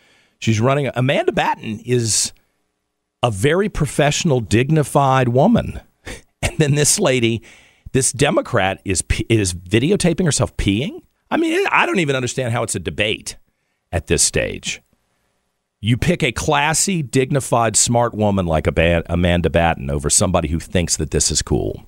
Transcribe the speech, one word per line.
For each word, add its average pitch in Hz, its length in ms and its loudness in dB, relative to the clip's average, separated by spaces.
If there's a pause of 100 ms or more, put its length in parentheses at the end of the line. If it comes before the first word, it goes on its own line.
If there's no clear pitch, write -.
(400)
She's 110 200 0
running. 135 360 2
Amanda 151 360 0
Batten 160 500 -4
is 120 520 -2 (920)
a 123 80 0
very 151 380 0
professional, 143 720 -2
dignified 131 920 0
woman. 156 520 0 (240)
<laughs> - 160 -16 (200)
And - 180 -2
then 147 160 2
this 147 240 2
lady, 123 420 2 (500)
this 131 200 0
Democrat, 123 760 0
is 95 160 -2
p-, - 280 -2
is 104 220 2
videotaping 143 720 0
herself 131 320 0
peeing? 139 440 -2 (300)
I 277 60 0
mean, 339 340 0
I 185 160 2
don't 339 100 -2
even 143 180 0
understand 123 380 -4
how 120 80 0
it's 113 140 -4
a 98 40 -4
debate 92 560 -4 (560)
at 87 160 -2
this 78 140 2
stage. - 580 -4 (1000)
You 113 160 0
pick 170 240 0
a 131 100 0
classy, 156 720 0
dignified, 131 720 0
smart 120 380 2
woman 101 320 2
like 80 200 0
Aban-, 85 440 2
Amanda 87 400 2
Batten 82 400 0
over 73 220 -4
somebody 87 380 0
who 80 100 -2
thinks - 380 -2
that 78 120 -4
this - 220 0
is 76 100 -2
cool. 50 460 -4